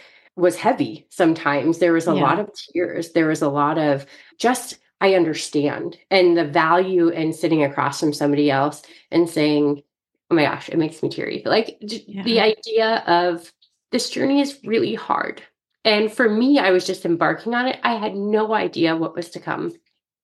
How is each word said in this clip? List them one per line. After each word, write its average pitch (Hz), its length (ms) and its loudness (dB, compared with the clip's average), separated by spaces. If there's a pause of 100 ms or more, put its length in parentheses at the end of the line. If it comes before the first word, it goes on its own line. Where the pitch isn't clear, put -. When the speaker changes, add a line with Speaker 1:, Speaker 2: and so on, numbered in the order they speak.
(360)
Speaker 1:
was 175 200 2
heavy 160 520 -2
sometimes. 160 680 0
There 170 160 4
was 165 120 0
a 170 80 2
Speaker 2:
Yeah. 143 80 0
Speaker 1:
lot 143 160 2
of 208 120 -6 (220)
tears. 170 400 -6
There 160 160 2
was 151 140 -2
a 147 60 2
lot 143 300 0
of 143 260 0 (340)
just, - 380 -2 (240)
"I 190 140 4
understand," 147 800 -2 (140)
and 180 260 6
the 170 80 2
value 170 640 2
in 160 240 -2
sitting 160 320 0
across 139 340 -2
from 156 140 0
somebody 143 380 0
else 139 320 0 (280)
and 170 160 2
saying, 147 560 0 (480)
"Oh 170 40 2
my 156 100 4
gosh, - 240 -4
it - 80 -6
makes 160 260 -2
me - 60 -2
teary." - 380 -8
Like, 208 380 -2
j- 214 220 -12
Speaker 2:
Yeah. 190 180 -12
Speaker 1:
the 226 160 2
idea 220 640 0
of, 175 460 0 (380)
"This - 200 -4
journey 269 320 0
is 277 220 -8
really 214 300 -2
hard." - 480 -4 (400)
And 214 300 2
for 240 160 2
me, 247 300 2
I 190 140 4
was 185 140 2
just 190 200 -6
embarking 165 480 -2
on 247 140 -2
it. 262 140 -4
I 233 140 0
had 208 200 -6
no 214 360 0
idea 170 440 0
what 160 200 -4
was 175 140 -8
to 170 100 -14
come. 160 320 -6 (520)